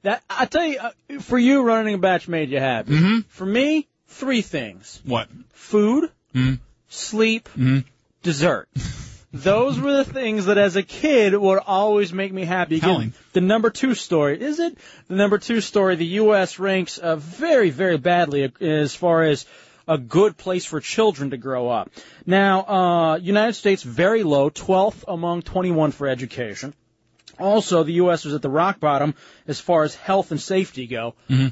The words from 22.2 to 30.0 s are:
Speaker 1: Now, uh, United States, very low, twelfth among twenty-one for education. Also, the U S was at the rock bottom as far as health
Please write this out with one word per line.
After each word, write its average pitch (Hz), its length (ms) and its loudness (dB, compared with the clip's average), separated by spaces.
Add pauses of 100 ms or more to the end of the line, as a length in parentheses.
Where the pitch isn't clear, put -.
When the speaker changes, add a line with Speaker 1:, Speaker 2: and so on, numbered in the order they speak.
Speaker 1:
Now, 190 380 4
uh, 175 520 2
United 202 380 0
States, 196 300 0
very 180 400 0
low, 143 260 4
twelfth 190 560 0
among 175 360 -4
twenty-one 165 500 0
for 139 160 -4
education. 127 680 -8 (640)
Also, 185 460 2
the 156 100 -4
U 180 160 4
S 165 140 -2
was 147 100 -6
at 139 80 -6
the 139 80 -4
rock 170 300 0
bottom 147 340 0 (320)
as 147 140 -8
far 160 240 2
as 147 100 -4
health 190 380 -4